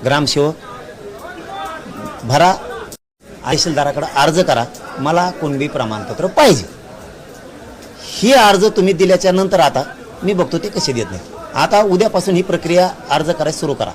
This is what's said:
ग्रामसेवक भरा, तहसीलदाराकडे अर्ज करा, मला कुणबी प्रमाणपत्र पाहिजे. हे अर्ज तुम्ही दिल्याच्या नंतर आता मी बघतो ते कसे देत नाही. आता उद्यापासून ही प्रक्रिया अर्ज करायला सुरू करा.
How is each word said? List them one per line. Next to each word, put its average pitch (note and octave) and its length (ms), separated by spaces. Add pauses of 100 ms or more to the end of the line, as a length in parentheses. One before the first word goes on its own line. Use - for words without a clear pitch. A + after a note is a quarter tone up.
ग्रामसेवक D3 500 (1700)
भरा, D3+ 300 (920)
तहसीलदाराकडे D3 640 (100)
अर्ज D3 240
करा, C3+ 260 (340)
मला E3+ 320
कुणबी C#3+ 360
प्रमाणपत्र B2 600
पाहिजे. F#3 380 (1500)
हे A3+ 220
अर्ज G#3 320 (120)
तुम्ही F#3+ 160
दिल्याच्या F3+ 380
नंतर F#3 280
आता C#3 240 (400)
मी G3 100
बघतो E3+ 240
ते G3+ 120
कसे D3+ 240
देत A2+ 120
नाही. F2+ 160 (340)
आता G3+ 280
उद्यापासून F#3+ 520
ही F3+ 80
प्रक्रिया F3 460 (200)
अर्ज D3+ 200
करायला D#3 300
सुरू C#3+ 140
करा. G#2+ 220